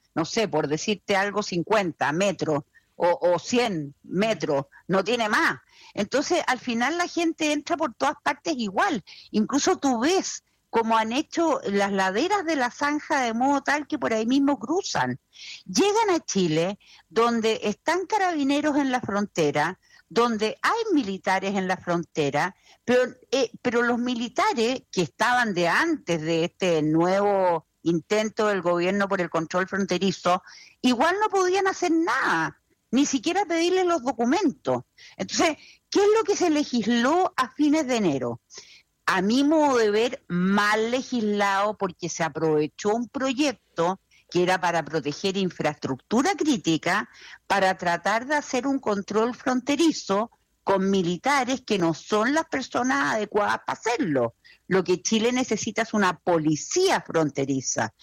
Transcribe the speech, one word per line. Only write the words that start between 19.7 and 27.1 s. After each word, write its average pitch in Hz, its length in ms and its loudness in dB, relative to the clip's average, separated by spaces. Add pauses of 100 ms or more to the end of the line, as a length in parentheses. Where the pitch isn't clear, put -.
donde 220 540 0
hay 440 320 0
militares 196 600 -2
en 190 120 -2
la 185 80 -2
frontera, 165 800 -2 (300)
pero, 247 160 4 (300)
eh, 254 200 0 (100)
pero 240 200 0
los 240 180 0
militares 247 880 -2
que 185 120 -2
estaban 233 520 0
de 170 140 0
antes 202 540 0
de 165 240 0
este 170 360 0
nuevo 180 840 2 (160)